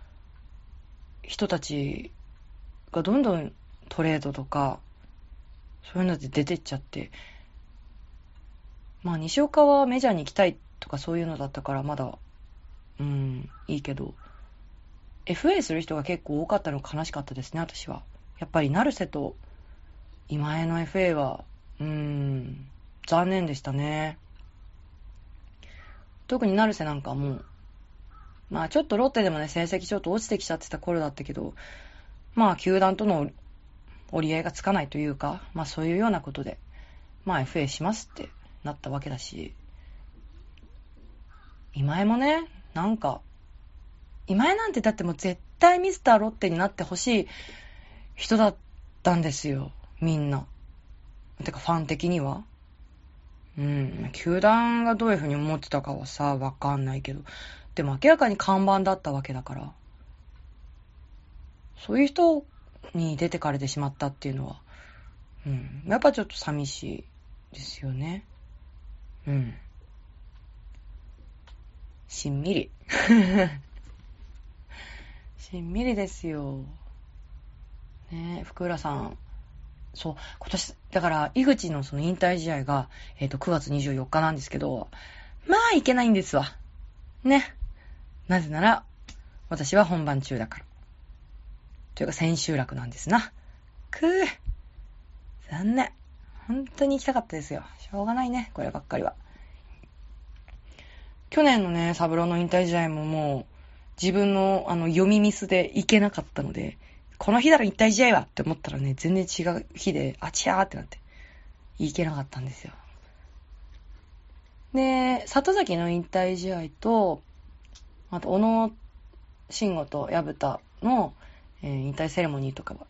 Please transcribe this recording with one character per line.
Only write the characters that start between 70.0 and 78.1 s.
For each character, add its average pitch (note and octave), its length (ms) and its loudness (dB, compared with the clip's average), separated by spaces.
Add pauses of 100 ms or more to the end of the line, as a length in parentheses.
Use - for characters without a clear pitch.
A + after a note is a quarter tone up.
し - 200 -8
ん C#3 120 -2
み F#3 120 0
り。 - 160 -2 (200)
<laughs> F#3+ 600 4 (1900)
し - 220 -12
ん E3+ 120 -8
み A3 140 0
り A#3+ 100 2
で G3 140 -2
す - 180 -10
よ。 C#3 380 -6 (1500)